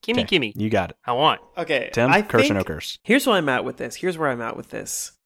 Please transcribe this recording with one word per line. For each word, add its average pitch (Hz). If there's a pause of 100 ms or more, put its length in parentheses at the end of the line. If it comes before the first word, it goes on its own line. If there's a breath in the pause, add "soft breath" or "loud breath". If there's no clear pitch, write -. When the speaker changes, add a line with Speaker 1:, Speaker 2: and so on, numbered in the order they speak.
Speaker 1:
Gimme, 247
Speaker 2:
Okay, 208
Speaker 1:
gimme. 131
Speaker 2:
you 110
got 98
it. -
Speaker 1:
I 123
want. 135 (160)
Speaker 3:
Okay, 151
Speaker 2:
Tim, 120
Speaker 3:
I 196
Speaker 2:
curse 127
or -
Speaker 3:
think 277
Speaker 2:
no 95
curse? -
Speaker 3:
here's 269
where 220
I'm 151
at 127
with 123
this. 120
Here's 175
where 156
I'm 120
at 117
with -
this. - (120)